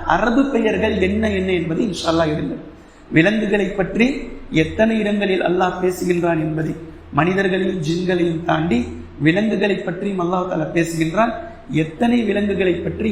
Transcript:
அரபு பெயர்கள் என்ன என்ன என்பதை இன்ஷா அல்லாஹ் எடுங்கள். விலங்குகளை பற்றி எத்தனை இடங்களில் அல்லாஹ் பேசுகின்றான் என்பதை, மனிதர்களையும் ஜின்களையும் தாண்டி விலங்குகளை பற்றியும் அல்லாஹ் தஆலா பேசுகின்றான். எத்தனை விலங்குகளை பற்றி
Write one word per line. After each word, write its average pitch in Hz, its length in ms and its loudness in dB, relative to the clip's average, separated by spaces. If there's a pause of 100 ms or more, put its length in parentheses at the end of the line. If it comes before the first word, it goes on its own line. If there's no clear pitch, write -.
(140)
அரபு 233 280 2 (100)
பெயர்கள் 220 500 0
என்ன 208 220 2 (160)
என்ன 185 100 0 (100)
என்பதை 160 240 -2
இன்ஷா 165 280 -4
அல்லாஹ் 165 220 2
எடுங்கள். - 280 -4 (480)
விலங்குகளை 202 600 2
பற்றி 202 360 0 (560)
எத்தனை 220 360 2
இடங்களில் 202 480 0
அல்லாஹ் 185 340 0
பேசுகின்றான் 175 600 0
என்பதை, 156 300 -2 (400)
மனிதர்களையும் 185 680 2
ஜின்களையும் 170 640 0
தாண்டி 165 340 2 (460)
விலங்குகளை 196 540 2
பற்றியும் 185 440 -4
அல்லாஹ் 180 260 -2
தஆலா 156 180 -2 (100)
பேசுகின்றான். 165 540 0 (520)
எத்தனை 240 340 2 (120)
விலங்குகளை 190 480 2
பற்றி 214 340 -4